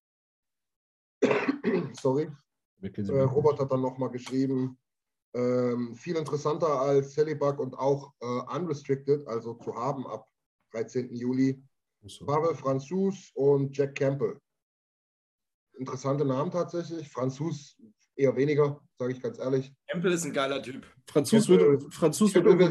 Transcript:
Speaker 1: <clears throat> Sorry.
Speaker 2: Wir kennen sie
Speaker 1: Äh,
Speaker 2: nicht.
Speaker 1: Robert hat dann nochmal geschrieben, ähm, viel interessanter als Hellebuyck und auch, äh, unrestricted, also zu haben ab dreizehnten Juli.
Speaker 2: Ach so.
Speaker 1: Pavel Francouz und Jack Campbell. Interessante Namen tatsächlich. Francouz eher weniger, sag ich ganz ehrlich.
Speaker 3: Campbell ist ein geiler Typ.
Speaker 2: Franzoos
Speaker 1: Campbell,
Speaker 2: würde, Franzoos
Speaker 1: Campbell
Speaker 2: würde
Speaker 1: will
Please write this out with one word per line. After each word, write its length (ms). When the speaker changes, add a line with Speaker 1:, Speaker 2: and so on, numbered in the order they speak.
Speaker 1:
<clears throat> 800
Sorry. 280
Speaker 2:
Wir 120
kennen 160
sie 60
Speaker 1:
Äh, 100
Speaker 2:
nicht. 120
Speaker 1:
Robert 240
hat 120
dann 100
nochmal 300
geschrieben, 680
ähm, 640
viel 200
interessanter 640
als 360
Hellebuyck 420
und 180
auch, 440
äh, 40
unrestricted, 720
also 280
zu 200
haben 320
ab 200
dreizehnten 440
Juli. 460
Speaker 2:
Ach 40
so. 160
Speaker 1:
Pavel 300
Francouz 800
und 400
Jack 200
Campbell. 440
Interessante 480
Namen 260
tatsächlich. 580
Francouz 640
eher 200
weniger, 460
sag 140
ich 100
ganz 160
ehrlich. 340
Speaker 3:
Campbell 240
ist 140
ein 80
geiler 300
Typ. 220
Speaker 2:
Franzoos 400
Speaker 1:
Campbell, 200
Speaker 2:
würde, 240
Franzoos 420
Speaker 1:
Campbell 200
Speaker 2:
würde 60
Speaker 1:
will 120